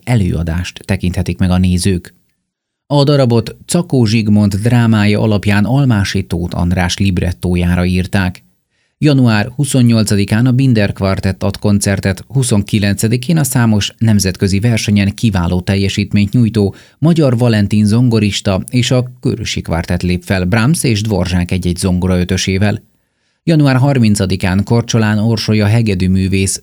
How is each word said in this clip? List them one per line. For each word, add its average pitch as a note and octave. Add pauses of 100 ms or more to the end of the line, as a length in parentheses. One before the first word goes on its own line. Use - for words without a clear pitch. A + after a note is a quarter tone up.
előadást F2
tekinthetik F#2
meg F#2
a F2+
nézők. F2+ (720)
A C#3+
darabot C3
Czakó E3+
Zsigmond G#2
drámája A2
alapján G#2
Almási A2
Tóth F2
András F2+
librettójára F2
írták. F#2 (560)
Január B2
huszonnyolcadikán A2+
a B2+
Binder B2
Kvartett F#2+
ad G2
koncertet, G2+
huszonkilencedikén A2+
a D#3
számos A2+
nemzetközi G2
versenyen G#2
kiváló F2+
teljesítményt G2
nyújtó G#2+ (240)
magyar D3
Valentin G#2+
zongorista G#2
és B2
a B2+
Körösi G2+
Kvartett F2
lép F2+
fel F#2
Brahms A#2
és A2
Dvorzsák F2+
egy-egy F2+
zongoraötösével. F#2 (600)
Január D3
harmincadikán G2+
Korcsolán A2+
Orsolya G#2+
hegedűművész F#2+